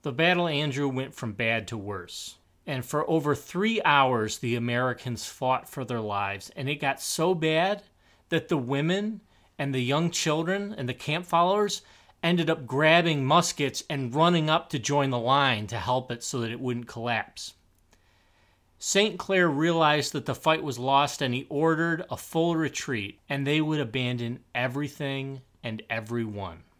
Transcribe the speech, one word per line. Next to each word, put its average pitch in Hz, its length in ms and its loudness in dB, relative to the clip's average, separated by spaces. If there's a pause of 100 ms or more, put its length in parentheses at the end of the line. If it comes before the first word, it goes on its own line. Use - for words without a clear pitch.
The 147 80 -4
battle, 170 360 2
Andrew, 143 400 0
went 131 280 -4
from 110 180 -6
bad 113 360 0
to 117 80 -6
worse. 98 600 -10 (300)
And 131 180 -6
for 151 240 -2
over 151 240 2
three 208 500 -2
hours, 131 540 4
the 120 180 -2
Americans 120 720 -2
fought 127 420 -2
for 135 160 -8
their 117 160 -4
lives. 101 560 -4
And 139 140 -4
it 147 60 -2
got 135 260 -2
so 180 320 0
bad 165 480 0 (480)
that 160 200 -2
the 165 80 2
women 170 640 -2 (360)
and 139 160 -2
the 131 80 0
young 151 300 2
children 185 680 -2
and 123 100 -4
the 123 60 -4
camp 160 320 -4
followers 196 560 2 (420)
ended 170 260 2
up 160 180 -2
grabbing 156 580 4
muskets 151 640 2
and 131 240 -4
running 160 360 4
up 165 200 2
to 139 100 -2
join 139 300 2
the 123 100 0
line 120 480 4
to 117 100 -6
help 127 340 -2
it 117 120 -8
so 131 160 -4
that 113 120 -2
it 120 80 -8
wouldn't 123 280 -4
collapse. - 680 -6 (1200)
Saint 202 420 2
Clair 185 280 2
realized 151 680 2
that 147 120 -4
the 135 80 -4
fight 160 300 0
was 123 160 -6
lost, 139 420 2
and 123 120 0
he 135 160 -4
ordered 160 600 0
a - 80 -6
full 165 380 0
retreat, 131 640 -4 (100)
and 139 160 -2
they 151 160 2
would 151 180 0
abandon 123 600 -4 (160)
everything 135 880 -4 (220)
and 110 260 -8
everyone. 107 760 -6 (160)